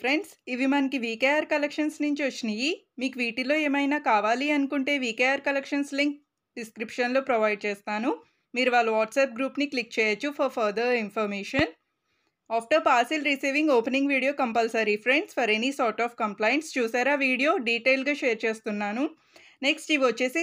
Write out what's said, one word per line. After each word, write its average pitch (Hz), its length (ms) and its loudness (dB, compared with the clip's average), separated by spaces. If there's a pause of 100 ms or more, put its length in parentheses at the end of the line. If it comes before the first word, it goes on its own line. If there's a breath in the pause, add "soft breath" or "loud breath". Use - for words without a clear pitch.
ఫ్రెండ్స్. 302 300 -2 (220)
ఇవి 262 200 0
మనకి 269 320 0
వికేఆర్ 262 480 0
కలెక్షన్స్ 302 520 -2
నుంచి 294 220 -2
వచ్చినాయి. 240 420 -4 (320)
మీకు 262 220 -4
వీటిలో 254 340 -2 (100)
ఏమైనా 277 300 2 (140)
కావాలి 226 360 2 (100)
అనుకుంటే 277 380 0 (100)
వికేఆర్ 254 440 0
కలెక్షన్స్ 285 500 -2
లింక్ 285 160 0 (440)
డిస్క్రిప్షన్‌లో 240 720 -2
ప్రొవైడ్ 214 360 2
చేస్తాను. 214 440 -4 (420 soft breath)
మీరు 247 240 2
వాళ్ళ 226 200 4
WhatsApp 240 420 2
గ్రూప్‌ని 269 360 -2
క్లిక్ 233 240 -6
చేయొచ్చు 220 400 0
for 277 100 2 (100)
further 220 300 0 (140)
information. 202 640 -2 (880)
After 233 220 2 (100)
parcel 277 340 2 (100)
receiving, 294 440 0
opening 262 280 2 (100)
video 262 180 2 (100)
compulsory 226 640 0
friends 294 320 2
for 240 100 2 (120)
any 262 220 -2
sort 220 160 0 (100)
of 233 40 -10 (140)
complaints. 220 420 0 (120)
చూసారా 247 360 0 (120)
వీడియో 262 260 2 (160)
డీటెయిల్‌గా 262 540 0
షేర్ 226 240 0
చేస్తున్నాను. 220 580 -4 (600 soft breath)
నెక్స్ట్ 311 280 -2
ఇవి 269 140 2
వచ్చేసి 254 360 0